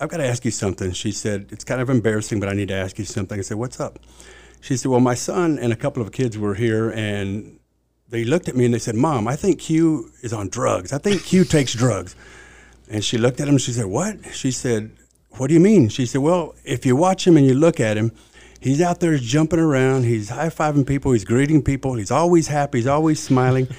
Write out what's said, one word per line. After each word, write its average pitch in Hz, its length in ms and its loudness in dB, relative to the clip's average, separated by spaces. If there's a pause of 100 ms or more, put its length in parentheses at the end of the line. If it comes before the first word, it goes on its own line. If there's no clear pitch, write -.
"I've 151 80 -6
gotta 156 180 -6
ask 120 180 -4
you 113 60 -2
something." 95 420 -4
She 104 200 -6
said, 101 380 -6
"It's - 140 -16
kind 131 160 -4
of 123 100 -4
embarrassing, 110 500 0
but 98 80 -4
I 98 60 -2
need 101 140 -4
to 101 60 -6
ask 95 240 -6
you 104 60 -8
something." 101 340 -8
I 98 40 -6
said, 104 160 -8
"What's 123 220 -8
up?" - 180 -10 (640)
She 135 160 -4
said, 135 120 -4
"Well, 123 100 4
my 123 140 4
son 165 440 -2
and 120 160 -2
a - 20 -2
couple 127 260 -4
of 98 100 -8
kids 117 260 -4
were 104 160 -4
here, 110 360 0
and 104 680 -6 (500)
they 117 160 -6
looked 170 240 -2
at 127 80 -6
me 123 80 2
and 120 100 2
they 113 40 0
said, 113 160 -6
'Mom, 120 340 0
I 139 80 -4
think 185 240 0
Q 160 500 0 (120)
is 113 100 -10
on 101 160 -6
drugs. 110 440 -4
I 139 60 -4
think 202 260 -2
Q 180 200 4
takes 143 300 0
drugs.'" 107 420 -2 (720)
And 107 160 -4
she 123 140 -2
looked 120 220 0
at - 60 -6
him - 80 4
and 131 60 4
she 127 120 -4
said, 117 140 -4
"What?" 170 300 -4 (160)
She - 180 -4
said, 110 400 -2 (420)
"What 131 160 -6
do 160 60 4
you 160 60 8
mean?" 180 300 6
She 127 160 -2
said, 135 160 -2
"Well, 165 320 0 (100)
if 135 220 -4
you 127 100 4
watch 185 300 2
him 170 100 8
and 139 100 6
you 131 80 6
look 160 240 4
at 107 180 0
him, 110 140 0 (500)
he's 139 220 0
out 175 180 -2
there 165 160 2
jumping 156 440 0
around, 131 440 2
he's 110 240 -2
high-fiving 147 580 0
people, 139 260 0
he's 107 120 2
greeting 139 380 2
people, 135 320 -2
he's 104 160 -6
always 165 380 4
happy, 143 300 -2
he's 113 100 0
always 156 340 2
smiling, 127 440 2 (120)